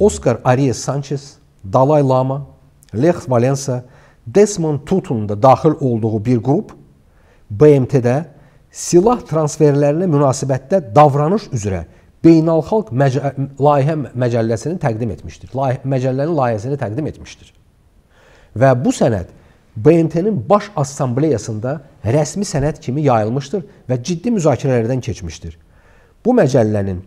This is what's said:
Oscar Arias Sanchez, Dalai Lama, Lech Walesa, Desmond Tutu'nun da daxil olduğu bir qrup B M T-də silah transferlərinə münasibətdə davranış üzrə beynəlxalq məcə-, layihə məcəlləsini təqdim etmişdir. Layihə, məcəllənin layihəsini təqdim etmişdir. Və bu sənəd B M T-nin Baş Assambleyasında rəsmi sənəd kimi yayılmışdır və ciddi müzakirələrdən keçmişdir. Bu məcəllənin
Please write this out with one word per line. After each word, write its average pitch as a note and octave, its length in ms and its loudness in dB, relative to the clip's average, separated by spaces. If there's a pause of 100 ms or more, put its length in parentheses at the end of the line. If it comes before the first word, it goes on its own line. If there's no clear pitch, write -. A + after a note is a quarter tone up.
Oscar A2 440 0
Arias B2+ 340 0
Sanchez, C#3+ 580 -8 (360)
Dalai C#3 360 4
Lama, C3 380 -2 (480)
Lech D#3 340 0
Walesa, B2+ 560 0 (420)
Desmond D#3+ 600 0
Tutu'nun A#2 420 -2
da G#2 140 -2
daxil C3+ 380 4
olduğu A2+ 440 -2
bir B2 180 0
qrup D3 300 -2 (800)
B C#3+ 280 6
M B2+ 100 0
T-də B2+ 360 0 (460)
silah G#3 500 2
transferlərinə D3 880 0
münasibətdə C#3 840 0
davranış D3+ 580 2
üzrə G2 320 -6 (400)
beynəlxalq E3 680 2
məcə-, C#3 400 0 (240)
layihə C#3+ 380 2 (180)
məcəlləsini A#2 640 -2
təqdim A#2 380 -4
etmişdir. - 420 -16
Layihə, C3+ 320 -2
məcəllənin C3+ 480 -2
layihəsini B2 400 -2
təqdim B2+ 320 -6
etmişdir. - 440 -18 (1080)
Və C3 140 4 (100)
bu B3+ 80 2
sənəd G#2+ 380 -2 (460)
B B2+ 260 4
M D#3+ 60 0
T-nin F#3 280 -2 (120)
Baş G3+ 280 0
Assambleyasında C3 1040 -4 (240)
rəsmi D3 400 0
sənəd D3+ 360 -4
kimi C#3+ 280 -4
yayılmışdır B2 560 0 (240)
və B2+ 160 -2
ciddi F3+ 320 -4
müzakirələrdən B2+ 640 0
keçmişdir. E2+ 560 -12 (680)
Bu B3 120 2
məcəllənin G#2+ 720 2